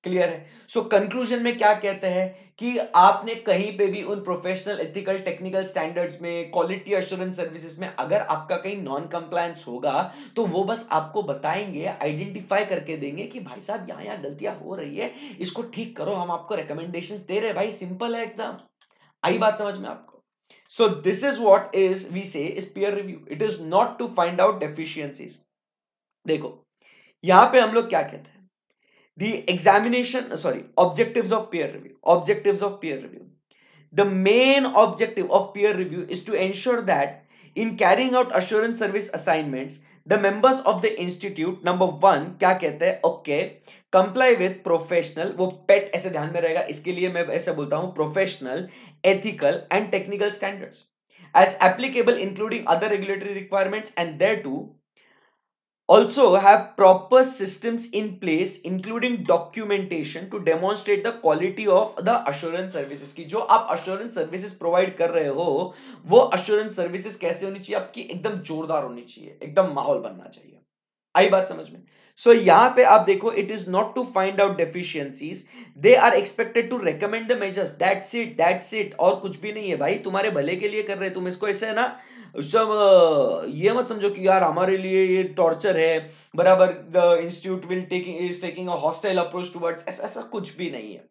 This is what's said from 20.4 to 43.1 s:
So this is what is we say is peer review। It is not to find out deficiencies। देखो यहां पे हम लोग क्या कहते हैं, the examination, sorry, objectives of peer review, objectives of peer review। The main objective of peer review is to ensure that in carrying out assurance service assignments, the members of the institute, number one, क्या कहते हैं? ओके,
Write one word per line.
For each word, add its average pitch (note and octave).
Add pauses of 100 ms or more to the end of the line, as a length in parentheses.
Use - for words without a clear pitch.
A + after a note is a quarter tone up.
So A3+ (180)
this F#3+
is C#4
what G3+
is F#3+
we F#3+
say D#3
is F#3+
peer G3+
review। F#3+ (100)
It D3+
is E3
not G#3
to A#3 (100)
find F3+
out D3
deficiencies। D3+ (880)
देखो - (580)
यहां F#3
पे B3+
हम G#3+
लोग A3+
क्या D#3+
कहते -
हैं, - (800)
the G3+ (220)
examination, A3+
sorry, - (200)
objectives G3
of A3
peer E3
review, - (140)
objectives F#3
of G3+
peer C#3+
review। - (680)
The G3+ (220)
main C4 (140)
objective G#3+
of -
peer G3+
review F3+
is F3+
to G#3
ensure G3
that C#3+ (380)
in A3
carrying B3
out B3+
assurance G#3+
service G3+
assignments, C#3+ (300)
the G3+
members A3
of F3+
the A3
institute, F3+
number F3+ (160)
one, D#3 (140)
क्या F#3+
कहते D#3+
हैं? F#3
ओके, D3+ (540)